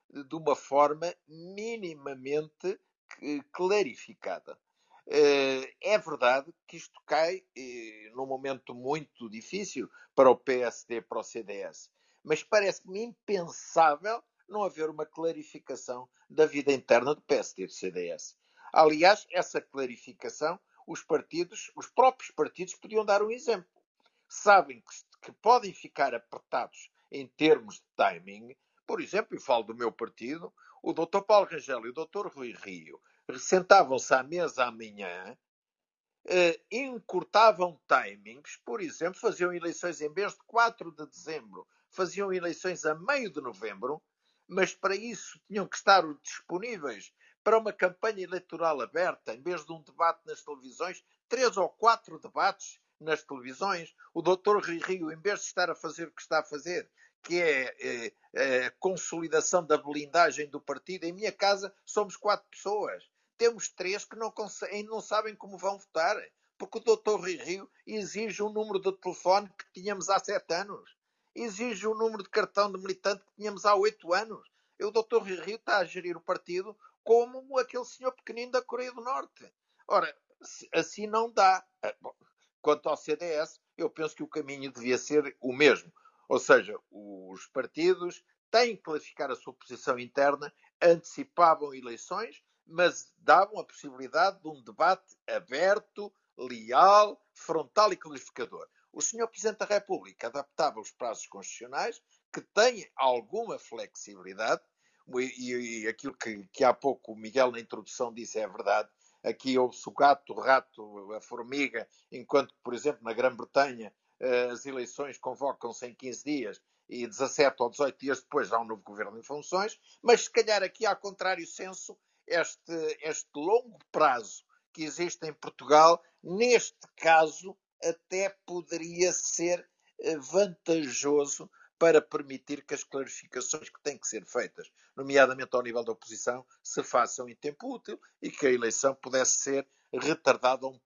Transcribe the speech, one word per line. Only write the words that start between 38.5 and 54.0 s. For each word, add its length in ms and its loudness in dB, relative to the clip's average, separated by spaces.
por 160 -8
exemplo, 400 -6
faziam 320 -2
eleições 500 -6
em 120 -6
vez 200 -4
de 120 -20
quatro 460 0
de 160 -16
dezembro, 600 -14
faziam 420 -4
eleições 540 -4
a 80 0
meio 380 -2
de 100 -8
novembro, 580 -8
mas 280 -2
para 200 -2
isso 520 -12
tinham 200 -4
que 100 -10
estar 260 6
disponíveis 880 -10
para 140 6
uma 160 -2
campanha 500 -2
eleitoral 580 -2
aberta, 520 -4
em 80 -16
vez 240 -6
de 80 -14
um 80 -16
debate 460 -2
nas 160 -14
televisões, 600 -12
três 300 0
ou 120 2
quatro 500 0
debates 600 -4
nas 240 -2
televisões. 720 -6